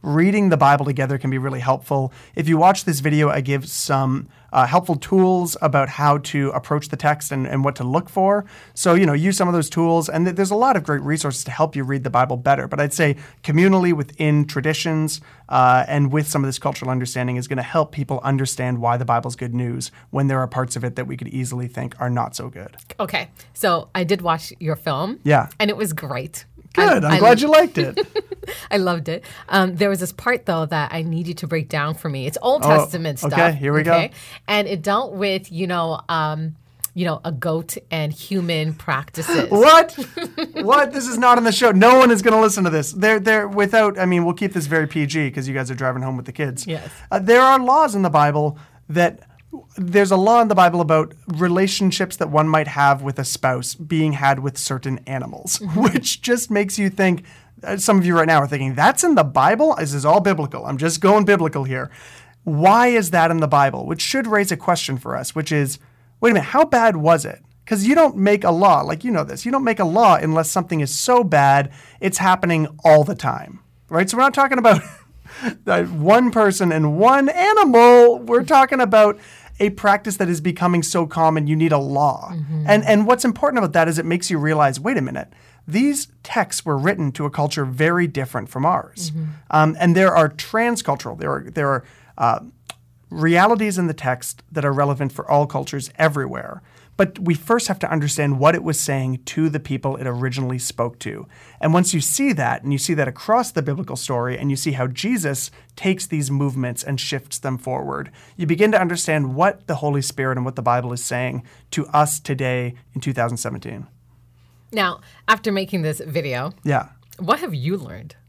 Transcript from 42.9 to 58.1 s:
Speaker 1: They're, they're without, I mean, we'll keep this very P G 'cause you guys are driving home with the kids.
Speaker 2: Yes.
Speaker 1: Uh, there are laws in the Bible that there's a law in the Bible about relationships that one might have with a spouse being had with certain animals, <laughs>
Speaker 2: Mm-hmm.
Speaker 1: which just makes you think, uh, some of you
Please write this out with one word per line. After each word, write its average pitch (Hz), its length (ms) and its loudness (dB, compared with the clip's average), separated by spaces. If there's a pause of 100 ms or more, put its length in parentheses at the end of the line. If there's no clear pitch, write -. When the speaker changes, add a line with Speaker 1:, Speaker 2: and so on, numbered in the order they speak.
Speaker 1:
They're, 214 280 2
they're 208 280 0
without, 202 500 2
I 185 80 0
mean, 175 200 2
we'll 170 100 0
keep 196 180 -4
this 160 140 -4
very 156 200 0
P 151 200 -2
G 147 240 -2
'cause 131 160 -8
you 135 80 -6
guys 131 160 -4
are 131 40 -6
driving 127 280 -4
home 131 140 -6
with 123 80 -10
the 131 80 -14
kids. 139 340 -6
Speaker 2:
Yes. 160 220 -10 (200)
Speaker 1:
Uh, 196 100 -2
there 226 220 6
are 262 180 6
laws 262 360 4
in 196 80 0
the 180 60 2
Bible 147 500 2 (300)
that 170 300 0 (580)
there's 190 340 2
a 190 60 4
law 226 240 6
in 226 80 2
the 208 60 2
Bible 175 260 4
about 156 320 2 (140)
relationships 185 880 0
that 156 120 -4
one 151 200 2
might 156 180 2
have 139 340 2
with 139 180 -6
a 135 40 -4
spouse 127 520 -4
being 156 380 -2
had 139 260 2
with 135 180 -6
certain 131 500 -6
animals, 127 520 -8
<laughs> 214 80 -8
Speaker 2:
Mm-hmm. 175 160 0
Speaker 1:
which - 380 0
just 240 300 -2
makes 202 260 -2
you 196 120 0
think, 185 340 0 (400)
uh, 196 140 -6
some 196 200 2
of 180 80 4
you 180 100 2